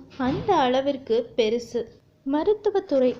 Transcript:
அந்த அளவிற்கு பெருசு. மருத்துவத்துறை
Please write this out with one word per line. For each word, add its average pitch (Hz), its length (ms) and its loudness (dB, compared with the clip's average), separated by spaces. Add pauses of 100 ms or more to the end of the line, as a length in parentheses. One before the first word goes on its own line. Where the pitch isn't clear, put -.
(180)
அந்த 320 380 -2
அளவிற்கு 262 640 2 (180)
பெருசு. 233 460 -2 (440)
மருத்துவத்துறை 320 840 0 (100)